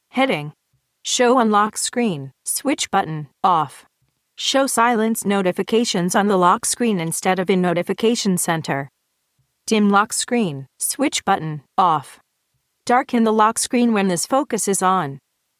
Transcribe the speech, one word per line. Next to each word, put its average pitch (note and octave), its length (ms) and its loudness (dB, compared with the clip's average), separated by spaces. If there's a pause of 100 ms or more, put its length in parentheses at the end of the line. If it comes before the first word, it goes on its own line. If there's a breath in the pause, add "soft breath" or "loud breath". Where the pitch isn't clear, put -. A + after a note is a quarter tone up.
(120)
heading. F3+ 420 -2 (500)
Show B3 340 2
on A3 140 4
lock G#3 240 2
screen, E3 560 -4 (140)
switch - 460 -4
button, D#3 360 -2 (160)
off. D#3+ 400 0 (560)
Show C4+ 280 0
silence A3+ 580 0
notifications G3 880 0
on G3+ 140 2
the G3+ 100 2
lock F#3 260 2
screen A3 360 -2
instead F3 400 -2
of F3+ 100 -4
in F#3+ 100 4
notification F3+ 800 0
center. D#3 500 -2 (760)
Dim G#3 240 2
lock G3+ 240 2
screen, E3 540 -4 (100)
switch - 480 -4
button, D#3 380 -4 (120)
off. E3 440 0 (640)
Darken B3 380 2
the A3 100 2
lock A3 240 2
screen A#3+ 360 2
when G3 160 2
this E3+ 180 -2
focus C4 400 -2
is G3 160 -2
on. F3+ 340 0 (420)